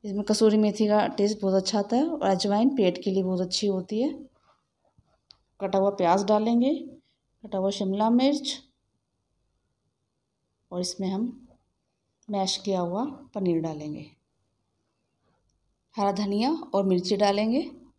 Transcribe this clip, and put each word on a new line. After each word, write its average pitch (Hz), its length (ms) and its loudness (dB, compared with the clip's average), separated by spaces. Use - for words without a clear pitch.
इसमें 208 200 -6
कसूरी 214 340 4
मेथी 214 300 2
का 208 220 4
टेस्ट 208 320 0
बहुत 190 120 0
अच्छा 196 260 2
आता 202 160 -2
है 277 120 2
और 339 160 -4
अजवाइन 202 520 2
पेट 185 280 2
के 202 80 -2
लिए 190 120 0
बहुत 185 180 -2
अच्छी 185 260 -4
होती 196 340 -2
है। 294 100 0
कटा 196 180 -2
हुआ 196 140 4
प्याज 190 340 2
डालेंगे, 233 480 2
कटा 202 140 -8
हुआ 190 140 0
शिमला 196 380 0
मिर्च 269 440 2
और 180 100 -4
इसमें 185 280 -6
हम 190 160 -4
मैश 196 280 -2
किया 190 240 -4
हुआ 180 240 -4
पनीर 180 280 0
डालेंगे, 151 440 -8
हरा 202 180 2
धनिया 208 380 0
और 196 340 -2
मिर्ची 185 320 2
डालेंगे। 208 480 2